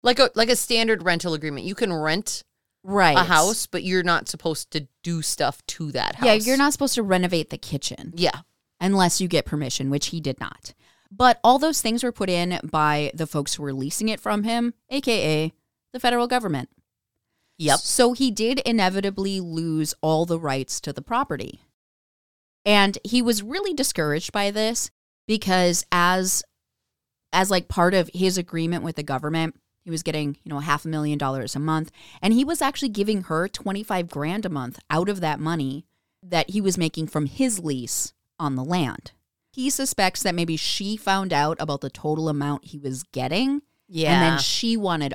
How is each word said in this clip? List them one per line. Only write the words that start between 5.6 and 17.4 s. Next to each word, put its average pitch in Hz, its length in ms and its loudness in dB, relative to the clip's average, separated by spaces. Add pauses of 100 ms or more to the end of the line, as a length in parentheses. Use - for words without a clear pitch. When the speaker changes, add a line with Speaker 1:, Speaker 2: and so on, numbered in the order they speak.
Speaker 1:
to 156 240 -8
that - 240 -2
house. 233 100 0
Speaker 2:
Yeah, 220 80 8
you're 226 240 2
not 285 160 4
supposed 277 220 -2
to 240 60 0
renovate 180 460 2
the - 80 -10
kitchen. - 580 -8
Speaker 1:
Yeah. 170 260 0 (380)
Speaker 2:
Unless 190 440 2
you 185 60 -2
get 165 180 2
permission, 139 420 -4
which 143 200 -2
he 165 120 -6
did 143 180 -6
not. - 360 -14 (360)
But 240 320 4
all 247 160 8
those 302 220 2
things 226 240 0
were 240 80 0
put 196 160 -2
in 175 340 0
by 151 520 2
the 160 120 -4
folks 147 280 -4
who - 80 -8
were 143 100 -4
leasing 147 380 -2
it 214 100 -4
from 208 220 -2
him, 233 320 0 (160)
A 269 100 -2
K 156 440 2
A 165 80 -4 (420)
the 254 60 -8
federal 240 260 2
government. 208 420 -2 (880)